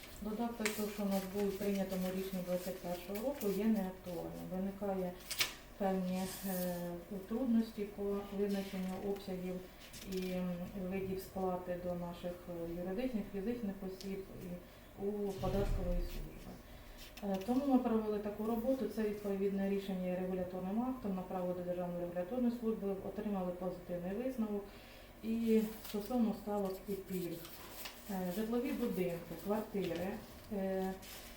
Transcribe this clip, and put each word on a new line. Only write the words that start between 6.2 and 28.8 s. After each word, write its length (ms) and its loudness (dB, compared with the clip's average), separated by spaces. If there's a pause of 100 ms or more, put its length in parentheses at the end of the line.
е, 280 0 (520)
трудності 560 2
по 200 -4 (340)
визначенню 580 0 (140)
обсягів 460 -2 (580)
і, 180 0
м, 180 0 (420)
видів 280 0
сплати 680 0
до 100 0
наших, 360 -4 (180)
е, 320 -4
юридичних, 420 0 (100)
фізичних 420 0 (120)
осіб 360 -4 (220)
і 20 -6 (580)
у 260 2
податкової 680 4
служби. 520 -4 (720)
Е, 220 2
тому 280 4
ми 60 10
провели 400 4
таку 260 -2
роботу, 400 4 (100)
це 80 2
відповідне 640 2
рішення 380 0
є 80 2
регуляторним 640 0
актом, 340 0
направили 380 0
до 80 -2
Державної 400 0
регуляторної 580 2
служби, 360 2 (100)
отримали 460 0
позитивний 640 -2
висновок 480 0 (600)
і 380 6 (280)
стосовно 440 4 (100)
ставок 300 2 (160)
і 40 0
пільг. 460 -2 (720)
Е, 240 2
житлові 360 2
будинки, 720 2